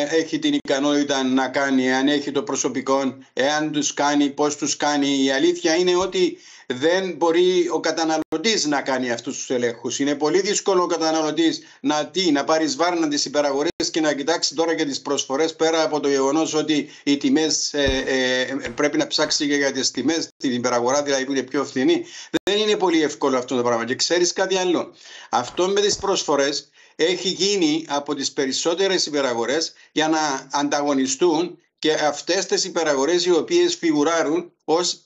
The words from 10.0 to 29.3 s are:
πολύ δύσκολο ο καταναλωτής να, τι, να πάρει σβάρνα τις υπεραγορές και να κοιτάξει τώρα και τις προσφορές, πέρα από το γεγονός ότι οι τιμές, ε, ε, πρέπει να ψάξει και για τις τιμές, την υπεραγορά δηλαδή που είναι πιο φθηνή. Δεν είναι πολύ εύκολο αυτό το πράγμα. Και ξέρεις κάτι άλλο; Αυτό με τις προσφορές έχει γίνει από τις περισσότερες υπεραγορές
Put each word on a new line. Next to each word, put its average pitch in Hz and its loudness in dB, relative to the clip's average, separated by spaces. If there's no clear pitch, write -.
πολύ 151 2
δύσκολο 190 0
ο 175 0
καταναλωτής 160 0
να, 151 0
τι, 170 -2
να 139 2
πάρει 160 2
σβάρνα 165 0
τις 143 -2
υπεραγορές 147 0
και 165 -2
να 151 2
κοιτάξει 147 -2
τώρα 165 0
και 156 -2
τις 139 -4
προσφορές, 143 -2
πέρα 160 2
από 147 -2
το 143 0
γεγονός 143 2
ότι 151 0
οι 143 2
τιμές, 143 0
ε, 135 0
ε, 127 0
πρέπει 147 0
να 147 2
ψάξει 151 0
και 143 2
για 139 0
τις 127 -2
τιμές, 151 -2
την 135 -2
υπεραγορά 123 0
δηλαδή 139 0
που 135 -4
είναι 135 0
πιο 135 -4
φθηνή. 139 0
Δεν 202 0
είναι 208 2
πολύ 170 2
εύκολο 135 0
αυτό 123 -4
το 120 2
πράγμα. 117 0
Και 120 -4
ξέρεις 175 0
κάτι 190 0
άλλο; 175 -2
Αυτό 123 0
με 202 2
τις 202 0
προσφορές 151 0
έχει 185 -2
γίνει 165 0
από 143 -4
τις 135 -6
περισσότερες 170 0
υπεραγορές 135 -2